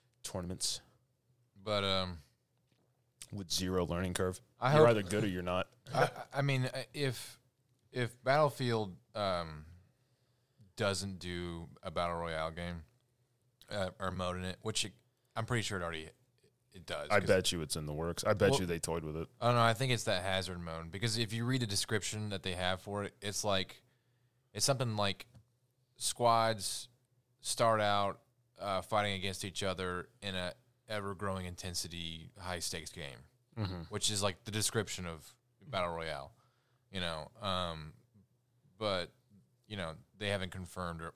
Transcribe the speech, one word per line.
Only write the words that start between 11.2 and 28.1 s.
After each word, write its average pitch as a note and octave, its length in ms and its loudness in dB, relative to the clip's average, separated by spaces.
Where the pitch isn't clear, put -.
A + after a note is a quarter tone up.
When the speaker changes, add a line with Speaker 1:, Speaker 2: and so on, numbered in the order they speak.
Speaker 2:
a F#2+ 80 -8
battle E2+ 260 0
royale E2 340 -2
game, F2 340 -6
uh, F#2+ 280 -2
or F#2 120 -2
mode F2+ 260 -2
in F#2 80 -4
it, F#2 180 -6
which G#2+ 220 -2
it, G2+ 80 -8
I'm A2+ 100 -2
pretty A#2+ 160 0
sure G2+ 160 -4
it F2 40 -2
already, E2 260 -6
it F2 140 -18
does, D2+ 240 -4
Speaker 1:
I G2+ 100 8
Speaker 2:
'cause F#2 80 -4
Speaker 1:
bet F#2+ 240 6
you F2 100 0
it's D2+ 140 -4
in D#2 100 -4
the D2 60 -4
works. E2 320 -4
I G#2 100 4
bet G2+ 180 6
Speaker 2:
Well, C3+ 80 4
Speaker 1:
you F#2 60 0
they E2+ 140 0
toyed E2 240 -2
with D#2 120 -4
it. E2 120 -4
Speaker 2:
Oh, A#2+ 120 4
no, A#2+ 80 6
I A#2 140 8
think B2+ 180 0
it's A2 120 0
that F#2 180 0
hazard F#2 380 -2
mode, E2 300 -8
because G#2+ 280 0
if A2 140 0
you A#2 120 -2
read B2+ 180 2
the A#2 40 0
description G#2+ 640 -2
that F#2+ 120 -6
they F#2 120 -2
have F2+ 280 0
for G2+ 220 -4
it, - 160 -8
it's G2+ 240 -4
like, F#2+ 380 0
it's G#2+ 140 0
something B2 300 2
like G2+ 300 0
squads A2+ 920 4
start A2+ 400 4
out, G2+ 400 4